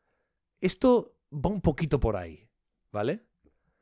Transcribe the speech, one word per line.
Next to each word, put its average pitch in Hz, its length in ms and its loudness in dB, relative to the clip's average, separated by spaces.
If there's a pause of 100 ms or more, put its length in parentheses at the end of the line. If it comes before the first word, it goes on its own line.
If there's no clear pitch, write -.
(600)
esto 226 540 2 (160)
va 147 180 -4
un 202 120 -4
poquito 151 380 0
por 110 180 2
ahí, 82 320 -12 (420)
¿vale? 127 320 -4 (580)